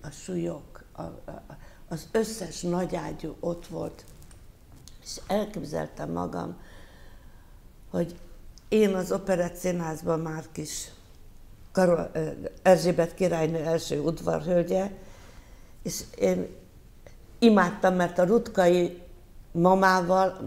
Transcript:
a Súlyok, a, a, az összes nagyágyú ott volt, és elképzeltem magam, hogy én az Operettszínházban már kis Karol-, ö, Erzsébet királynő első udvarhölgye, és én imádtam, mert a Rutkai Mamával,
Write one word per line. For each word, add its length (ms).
a 60
Súlyok, 800
a, 100
a, 400
az 220
összes 500
nagyágyú 760
ott 280
volt, 380
és 240
elképzeltem 840
magam, 440
hogy 240
én 260
az 180
Operettszínházban 1080
már 320
kis 400
Karol-, 420
ö, 140
Erzsébet 520
királynő 500
első 380
udvarhölgye, 920
és 180
én 300
imádtam, 560
mert 240
a 60
Rutkai 760
Mamával, 960